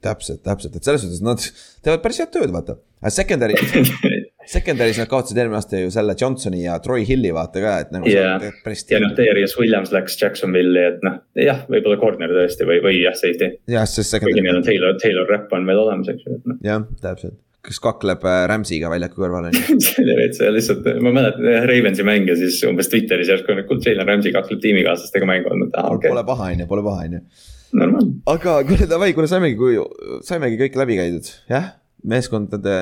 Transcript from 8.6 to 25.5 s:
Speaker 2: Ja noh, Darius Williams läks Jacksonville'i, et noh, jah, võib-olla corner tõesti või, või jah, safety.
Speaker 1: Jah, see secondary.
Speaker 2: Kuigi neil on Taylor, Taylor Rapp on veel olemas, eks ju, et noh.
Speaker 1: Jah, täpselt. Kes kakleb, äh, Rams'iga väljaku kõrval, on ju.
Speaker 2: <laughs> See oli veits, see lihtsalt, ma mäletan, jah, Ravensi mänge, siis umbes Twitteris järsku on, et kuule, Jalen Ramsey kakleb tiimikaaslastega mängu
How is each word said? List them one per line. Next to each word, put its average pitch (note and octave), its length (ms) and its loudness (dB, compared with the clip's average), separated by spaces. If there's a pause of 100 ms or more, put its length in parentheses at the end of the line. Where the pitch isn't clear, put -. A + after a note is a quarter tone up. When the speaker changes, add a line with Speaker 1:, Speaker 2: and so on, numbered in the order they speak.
Speaker 2:
Ja G#2+ 160 2
noh, G#2 120 0
Darius G2+ 440 2
Williams A2 340 2
läks - 260 -2
Jacksonville'i, F2+ 680 2
et F2 160 0
noh, F#2+ 140 -2 (180)
jah, C#3 320 2
võib-olla G#2+ 320 2
corner E2+ 320 0
tõesti F2+ 380 2
või, E2+ 140 4
või F#2 180 4
jah, F2+ 180 2
safety. F2+ 300 0 (200)
Speaker 1:
Jah, A2+ 180 2
see G#2+ 200 -2
secondary. G#2 300 0
Speaker 2:
Kuigi G2+ 100 4
neil F2+ 140 2
on F2 60 0
Taylor, F#2+ 320 2
Taylor F#2+ 320 0
Rapp G#2 240 0
on F#2 120 0
veel F#2+ 160 4
olemas, F#2+ 280 0
eks - 160 -10
ju, B2 120 -6
et - 120 -8
noh. B2 120 -6
Speaker 1:
Jah, G#2+ 220 -2 (140)
täpselt. F2+ 400 -8 (220)
Kes - 220 -12
kakleb, G2+ 400 -2
äh, F#2 260 2
Rams'iga F2 420 -2
väljaku E2+ 320 -4
kõrval, F2 280 -4
on B3 80 0
ju. C#4+ 220 2
Speaker 2:
<laughs> - 60 0
See - 160 0
oli - 160 2
veits, A#2+ 200 0
see G#2 120 2
lihtsalt, A2 400 0 (100)
ma B2 140 2
mäletan, A#2+ 320 2
jah, A#2 200 2
Ravensi G#2 400 2
mänge, G2+ 320 2
siis F2+ 260 0
umbes F#2 260 0
Twitteris F#2 400 0
järsku F#2+ 240 2
on, G2 80 -2
et - 80 -10
kuule, - 120 0
Jalen G2+ 280 0
Ramsey G2+ 240 2
kakleb F#2+ 280 -2
tiimikaaslastega F#2 680 2
mängu F#2 240 0